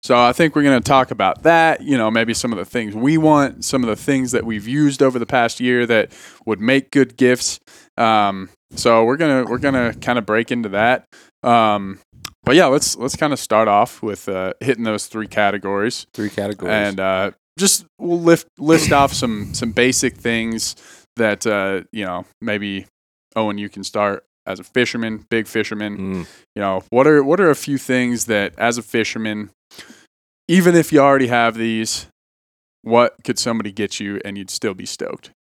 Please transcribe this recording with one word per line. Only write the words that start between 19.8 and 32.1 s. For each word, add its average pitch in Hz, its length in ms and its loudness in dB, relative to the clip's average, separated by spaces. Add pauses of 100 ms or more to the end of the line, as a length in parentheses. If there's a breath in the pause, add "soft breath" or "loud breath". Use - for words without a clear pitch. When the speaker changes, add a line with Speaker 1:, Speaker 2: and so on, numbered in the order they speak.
Speaker 1:
things 113 580 -6 (420 loud breath)
that, 107 300 0
uh, 98 360 -2 (100)
you 107 120 -8
know, 90 220 -8 (140)
maybe, 101 460 -6 (500)
Owen, 107 220 -2
you 104 100 -8
can 98 160 -14
start 104 400 -2 (200)
as 95 140 -10
a 92 60 -16
fisherman, 113 680 -4
big 113 160 -2
fisherman. 104 500 -6
Speaker 2:
Mm. 95 300 -8 (300 loud breath)
Speaker 1:
You 107 60 -8
know, 95 280 -2
what 127 160 4
are, 151 160 6
what 147 180 2
are 175 100 4
a 139 40 4
few 139 240 -6
things 123 480 -2
that 101 320 -2
as 117 180 0
a 120 60 -8
fisherman, 107 680 -4 (960 loud breath)
even 175 260 4
if 160 180 4
you 151 60 6
already 139 300 4
have 117 260 2
these, 113 540 -4 (720)